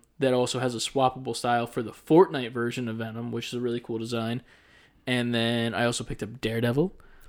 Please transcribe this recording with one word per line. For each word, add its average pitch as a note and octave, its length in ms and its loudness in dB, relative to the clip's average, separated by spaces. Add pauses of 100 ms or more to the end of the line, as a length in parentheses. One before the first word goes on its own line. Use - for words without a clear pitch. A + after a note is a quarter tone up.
(180)
that C3 160 2
also B2 240 0
has B2 160 0
a A2+ 60 -4
swappable B2+ 560 0
style A#2+ 320 0
for B2 160 -6
the G#2+ 80 -8
Fortnite D#3+ 640 4
version A#2+ 340 -4
of A2+ 100 -6
Venom, A2+ 340 -8
which A#2 180 -6
is - 40 -10
a B2 80 -4
really A#2+ 180 -2
cool A2+ 200 -6
design. A#2 420 -2 (680)
And A#2+ 260 0
then A#2 400 0
I G#2+ 120 0
also A#2+ 180 -2
picked - 180 -8
up A#2 200 -10
Daredevil. A#2+ 520 0 (360)